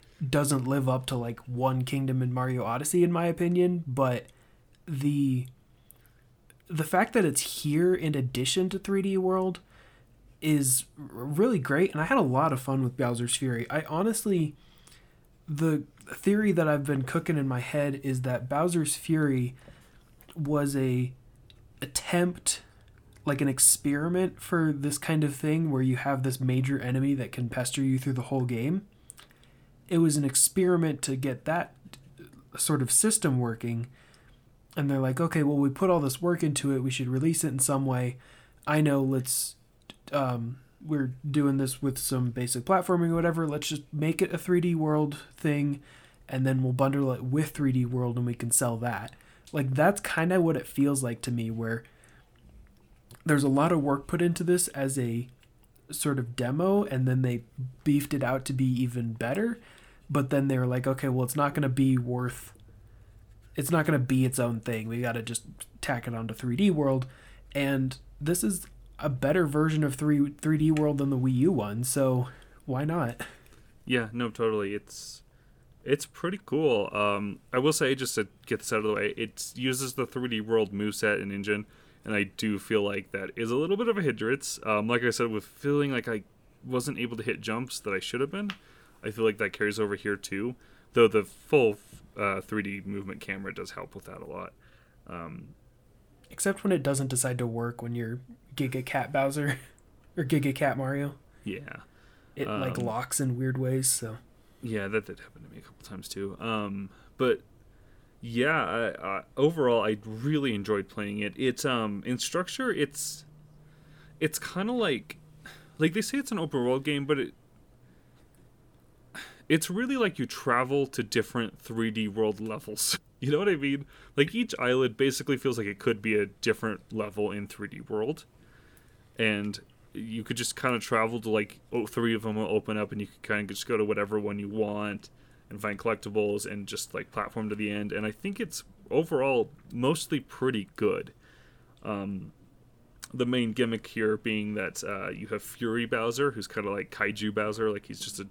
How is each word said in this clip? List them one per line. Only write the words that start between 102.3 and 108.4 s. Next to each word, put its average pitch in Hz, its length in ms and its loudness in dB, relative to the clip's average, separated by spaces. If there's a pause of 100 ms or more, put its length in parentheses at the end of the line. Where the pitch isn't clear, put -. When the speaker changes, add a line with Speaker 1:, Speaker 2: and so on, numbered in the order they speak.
Speaker 1:
It, - 120 -4
like, 117 300 -4
Speaker 2:
Um, 123 80 -2
Speaker 1:
locks 117 360 -4
in 127 160 0
weird 131 200 -2
ways, 131 300 0
so. 110 300 -2 (440)
Speaker 2:
Yeah, 107 280 -4
that 107 160 -2
did - 140 -14
happen - 240 -20
to - 60 -20
me - 100 -18
a - 20 -20
couple - 240 -20
times 95 240 -14
too. 98 300 -8
Um, 101 500 -4 (280)
but 123 240 2 (800)
yeah, 117 800 0